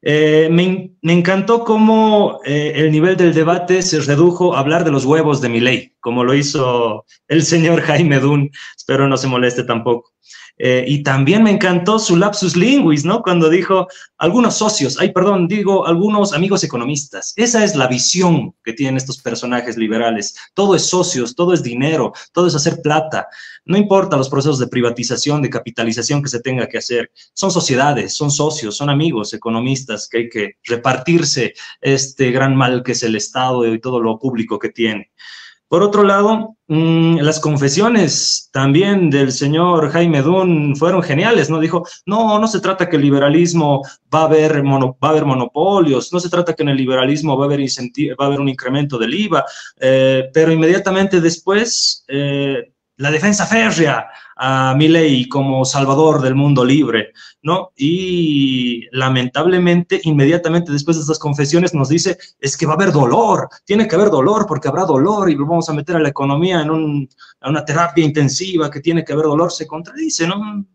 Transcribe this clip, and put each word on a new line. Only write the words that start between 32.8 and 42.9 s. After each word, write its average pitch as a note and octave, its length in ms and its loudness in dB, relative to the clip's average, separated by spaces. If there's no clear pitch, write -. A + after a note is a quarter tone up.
que B2+ 80 -6
es A2+ 100 -4
el A2 140 -2
Estado B2+ 500 -2
y A2+ 140 -2
todo B2+ 200 -4
lo A2+ 200 -2
público A2 400 -4
que A2+ 100 -6
tiene. A2 420 -4
Por F3 160 2
otro G3+ 200 2
lado, G#3 540 0
mm, E3 520 2
las D#3 200 0
confesiones D3+ 1120 0
también E3 580 2
del C#3 220 2
señor D#3 580 0
Jaime E3 320 2
Dun D#3+ 540 2
fueron F3 260 0
geniales, E3+ 480 0
¿no? D#3+ 120 -2
Dijo, E3+ 260 -2
"No, G#3+ 340 0
no A3 100 0
se G3 100 -2
trata F#3 300 -2
que D#3 80 0